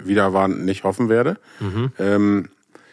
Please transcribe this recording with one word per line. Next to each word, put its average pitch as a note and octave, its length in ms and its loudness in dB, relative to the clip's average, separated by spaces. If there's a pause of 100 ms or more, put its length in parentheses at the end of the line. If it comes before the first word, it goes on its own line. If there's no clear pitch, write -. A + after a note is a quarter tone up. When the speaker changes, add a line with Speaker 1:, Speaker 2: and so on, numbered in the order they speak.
Speaker 1:
wieder G2 280 2
warn-, F#2+ 300 0
nicht G2 200 -4
hoffen G#2+ 260 0
werde, B2+ 280 0 (220)
Speaker 2:
Mhm. G#2+ 400 -4
Speaker 1:
ähm, G2+ 500 2 (420)